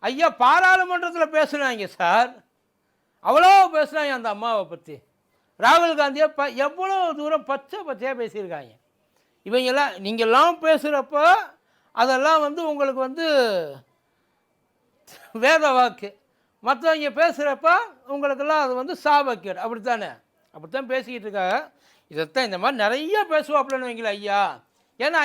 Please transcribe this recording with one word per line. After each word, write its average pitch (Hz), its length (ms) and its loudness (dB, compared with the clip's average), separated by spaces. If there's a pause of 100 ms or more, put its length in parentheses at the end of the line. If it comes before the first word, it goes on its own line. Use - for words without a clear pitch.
ஐயா 269 240 0 (160)
பாராளுமன்றத்துல 349 800 2 (120)
பேசுனாங்க 269 480 -2
சார், 202 460 0 (920)
அவ்வளோ 320 260 6 (220)
பேசுனாங்க 294 440 -2
அந்த 226 120 -6
அம்மாவை 208 360 -4
பத்தி. 156 300 -18 (640)
ராகுல் 311 400 4
காந்தியை 285 280 2
ப-, 277 260 -4 (120)
எவ்வளோ 370 320 -4 (160)
தூரம் 294 360 -4
பச்சை 277 300 -8
பச்சையா 262 400 -8
பேசியிருக்காங்க. 175 540 -12 (720)
இவங்கெல்லாம் 254 480 0 (120)
நீங்கெல்லாம் 233 600 2
பேசுறப்போ 294 580 0 (680)
அதெல்லாம் 269 500 2
வந்து 294 280 -4
உங்களுக்கு 277 380 -2
வந்து 320 200 -6 (2000)
வேத 294 400 2
வாக்கு, 240 380 0 (580)
மத்தவங்க 294 420 0
பேசுறப்ப 294 600 0 (440)
உங்களுக்கெல்லாம் 285 520 -2
அது 254 100 -4
வந்து 277 180 -6 (100)
சாபக்கேடு. 240 600 0
அப்படித்தானே? 226 480 -6 (420)
அப்படித்தான் 220 400 -10
பேசிக்கிட்டு 240 340 -8
இருக்காங்க. 190 300 -2 (540)
இதைத்தான் 160 380 -4
இந்த 185 80 -6
மாதிரி 226 260 -2
நிறைய 311 460 -2
பேசுவாப்புலன்னு 277 600 -2
வைங்களேன் 226 280 -6
ஐயா. 202 240 -2 (580)
ஏன்னா 302 260 -2